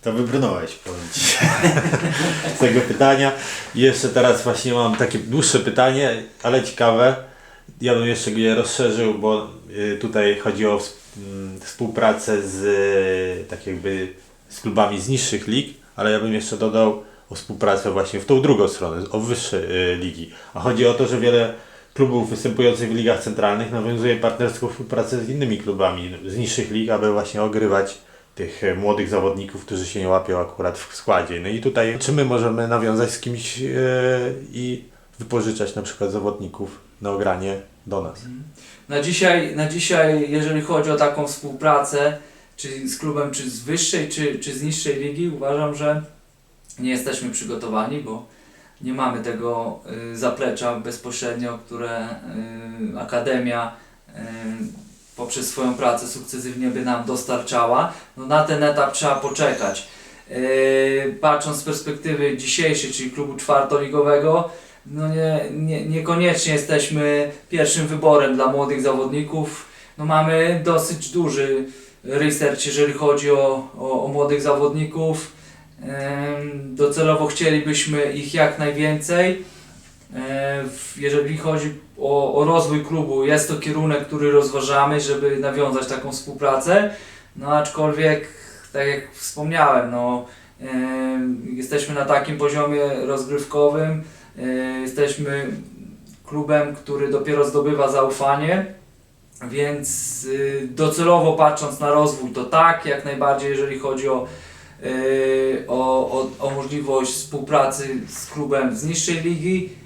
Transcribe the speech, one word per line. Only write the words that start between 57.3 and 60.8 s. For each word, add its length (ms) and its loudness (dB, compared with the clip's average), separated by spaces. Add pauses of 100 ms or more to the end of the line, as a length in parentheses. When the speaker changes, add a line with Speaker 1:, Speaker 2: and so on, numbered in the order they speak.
Speaker 2:
No, 100 -12
na 180 4
ten 180 0
etap 300 2
trzeba 220 0
poczekać. 760 -2 (420)
Y, 880 2